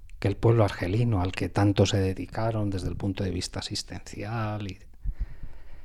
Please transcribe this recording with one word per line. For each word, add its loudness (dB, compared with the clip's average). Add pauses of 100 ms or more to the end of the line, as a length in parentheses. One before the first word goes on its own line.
(200)
que 0
el -2
pueblo 6
argelino, 2
al 0
que -2
tanto 6
se 4
dedicaron 0
desde -2
el -4
punto -2
de -2
vista -4
asistencial, -6
y, -12 (1040)